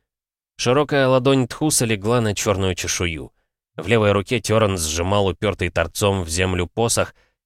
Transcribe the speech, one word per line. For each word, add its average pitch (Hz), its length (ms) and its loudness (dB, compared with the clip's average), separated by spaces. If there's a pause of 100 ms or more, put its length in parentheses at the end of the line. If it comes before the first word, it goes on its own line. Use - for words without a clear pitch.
(560)
Широкая 139 520 2
ладонь 131 400 4
Тхуса - 360 0
легла 113 360 0
на 107 140 0
чёрную 95 400 0
чешую. 85 580 -6 (440)
В 80 120 -10
левой 104 240 4
руке 101 280 0
Тёрн 107 360 2
сжимал 87 500 0
упёртый 92 440 -2
торцом 98 520 -2
в 82 60 -10
землю 90 380 -2
посох, 110 480 -2 (300)